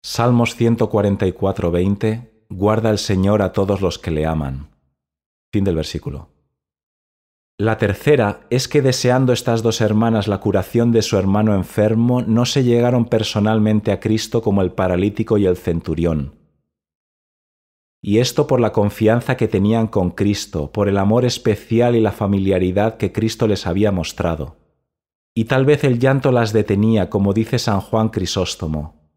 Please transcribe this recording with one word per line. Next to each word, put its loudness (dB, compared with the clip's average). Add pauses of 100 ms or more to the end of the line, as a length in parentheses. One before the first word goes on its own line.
Salmos 0
ciento 0
cuarenta 0
y 0
cuatro -2
veinte: -2 (180)
"Guarda 0
el 0
Señor 0
a -2
todos -2
los -2
que -6
le -2
aman". -6 (800)
Fin 0
del 0
versículo. -8 (1300)
La 0
tercera 0
es -2
que, 0
deseando 2
estas -2
dos 0
hermanas 2
la -2
curación 0
de 4
su -2
hermano 2
enfermo, 0
no 0
se 0
llegaron 2
personalmente 0
a 0
Cristo -2
como 2
el 0
paralítico 0
y 2
el 2
centurión. -2 (1700)
Y 2
esto 0
por 2
la 0
confianza 0
que 0
tenían 0
con -2
Cristo, -4
por 0
el 0
amor 2
especial 0
y 4
la 0
familiaridad 0
que -2
Cristo -2
les -2
había 0
mostrado. -4 (760)
Y -2
tal 0
vez 2
el 2
llanto 2
las 2
detenía, 2
como 0
dice 0
San 0
Juan -2
Crisóstomo. -6